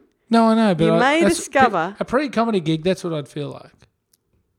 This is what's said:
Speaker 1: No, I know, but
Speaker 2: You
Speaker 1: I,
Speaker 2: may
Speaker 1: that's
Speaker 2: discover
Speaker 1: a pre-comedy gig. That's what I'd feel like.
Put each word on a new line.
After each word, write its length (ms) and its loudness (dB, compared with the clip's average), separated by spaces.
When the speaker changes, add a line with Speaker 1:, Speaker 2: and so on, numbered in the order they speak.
Speaker 1:
No, 180 4
I 80 2
know, 200 2
but 100 0
Speaker 2:
You 80 4
Speaker 1:
I, 60 4
Speaker 2:
may 240 2
Speaker 1:
that's 140 2
Speaker 2:
discover 640 0
Speaker 1:
a 60 -6
pre-comedy 540 -2
gig. 240 -2
That's 200 -2
what 100 -6
I'd 140 -8
feel 220 -10
like. 220 -18